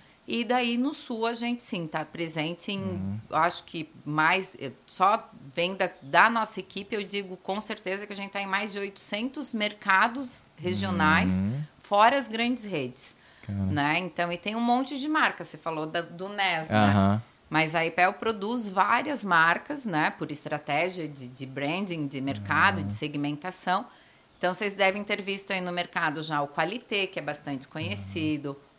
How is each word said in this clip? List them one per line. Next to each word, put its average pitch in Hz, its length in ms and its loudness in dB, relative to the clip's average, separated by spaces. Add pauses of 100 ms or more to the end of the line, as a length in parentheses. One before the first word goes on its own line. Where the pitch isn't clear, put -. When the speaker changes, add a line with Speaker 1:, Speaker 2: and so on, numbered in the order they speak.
(280)
Speaker 1:
E 233 160 0
daí, 240 320 2
no 262 160 0
Sul, 226 320 -4
a 233 100 0
gente, 240 280 -4
sim, 175 240 -4
tá 156 180 -4
presente 165 680 -4
em, 196 80 -4
Speaker 2:
Uhum. 107 380 -4 (120)
Speaker 1:
eu - 60 -4
acho 170 280 2
que 160 240 -8 (160)
mais, 160 560 2
eh, 135 120 -6 (120)
só 208 460 2 (240)
venda 185 360 0 (120)
da 165 260 6
nossa 226 300 -2
equipe, 196 380 -8
eu 208 80 -4
digo 185 320 -6
com 196 240 -4
certeza 202 460 -6
que 208 60 -12
a 196 40 -8
gente 196 160 -10
tá 202 100 -4
em 196 40 -6
mais 196 260 -2
de 202 80 -6
oitocentos 214 760 -4
mercados 214 880 2 (120)
regionais, 170 760 4
Speaker 2:
Uhum. 101 260 2 (180)
Speaker 1:
fora 226 400 6
as 254 100 0
grandes 226 360 0
redes, 139 500 -6 (320)
Speaker 2:
Cara. 101 120 -4
Speaker 1:
né? 143 420 2
Então, 175 320 -2
e 175 40 -2
tem 208 200 -6
um 233 40 -2
monte 262 380 2
de 277 100 -4
marca, 254 360 2
você - 120 -12
falou 160 300 -4
da, 165 140 -2
do 170 280 -8
NES, 190 400 -2
né? 107 80 2
Speaker 2:
Aham. 101 460 6 (260)
Speaker 1:
Mas 156 280 2
a 165 100 2
IPEL 180 280 4
produz 220 540 -2
várias 226 560 0
marcas, 170 600 4
né? 170 340 2
Por 151 140 -6
estratégia 156 760 -2
de, 139 200 -12
de 131 180 -10
branding, 151 640 -4
de 139 120 -6
mercado, 147 580 2
Speaker 2:
Aham. - 100 -2
Speaker 1:
de 101 40 -2
segmentação. 147 960 -4 (500)
Então, 180 160 0
vocês 196 220 -2
devem 196 300 2
ter 208 180 -2
visto 196 300 -6
aí 190 80 -2
no 180 100 -4
mercado 170 520 -2
já 151 200 -2
o 143 60 -4
Qualité, 196 580 -2
que 180 140 -8
é - 20 -6
bastante 143 460 -8
conhecido, 156 840 -4
Speaker 2:
Aham. 139 160 -14 (120)